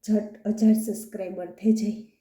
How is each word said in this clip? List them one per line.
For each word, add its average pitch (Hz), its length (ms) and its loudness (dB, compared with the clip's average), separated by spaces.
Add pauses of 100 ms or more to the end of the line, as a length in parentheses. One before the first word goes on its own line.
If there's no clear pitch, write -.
ઝટ 214 380 -2
હજાર 220 280 4
સબસ્ક્રાઇબર 185 720 -6
થઈ 220 260 0
જાય. 220 300 -2 (180)